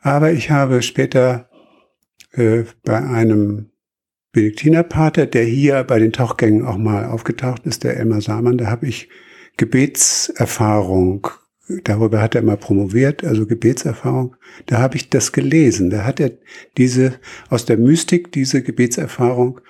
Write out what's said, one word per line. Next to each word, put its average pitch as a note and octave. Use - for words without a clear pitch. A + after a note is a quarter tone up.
Aber D3
ich C#3
habe C3+
später, B2+
äh, A#2
bei A2
einem G#2+
Benediktinerpater, D#3
der A#2+
hier C3+
bei A#2
den A2+
Tauchgängen A2+
auch G#2
mal G#2
aufgetaucht A#2
ist, -
der B2
Elmar A2
Samann, A2+
da A#2+
habe B2
ich -
Gebetserfahrung, G#2+
darüber G#2+
hat A2
er A#2+
mal G#2+
promoviert, G#2+
also A2+
Gebetserfahrung, B2
da A2+
habe B2+
ich -
das -
gelesen. C3+
Da G2+
hat C3+
er C#3
diese, B2+
aus A#2+
der A2+
Mystik E3
diese C3+
Gebetserfahrung B2